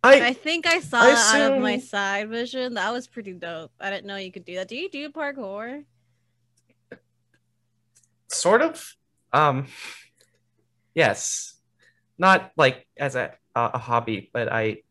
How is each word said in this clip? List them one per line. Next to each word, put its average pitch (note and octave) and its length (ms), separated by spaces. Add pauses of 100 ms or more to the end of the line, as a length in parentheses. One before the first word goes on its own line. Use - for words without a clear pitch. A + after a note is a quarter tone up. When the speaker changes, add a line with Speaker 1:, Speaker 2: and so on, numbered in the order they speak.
Speaker 1:
I B3+ 240
Speaker 2:
I B3+ 40
think D#4 320
I E4+ 140
saw B3 240
Speaker 1:
I A#3+ 60
Speaker 2:
it C#4+ 80 (260)
out C4+ 120
of C4+ 60
my B3+ 120
Speaker 1:
assume B3+ 160
Speaker 2:
side G3+ 400
vision. B3 460
That G#3 180
was B3 160
pretty G3+ 240
dope. E3+ 480
I G3 100
didn't G3+ 160
know G3+ 80
you F#3+ 160
could F3 140
do F3 100
that. F#3 140
Do A#3 80
you F4 120
do D4 220
parkour? C4+ 760 (2500)
Speaker 1:
Sort G#3+ 340
of. - 320 (380)
Um, C#3 340 (1300)
yes. - 600 (600)
Not, F#3+ 400
like, C3+ 300 (100)
as C3+ 200
a, A#2+ 160 (240)
a, A#2 180
a B2 40
hobby, A#2 540
but A#2+ 200
I A2 380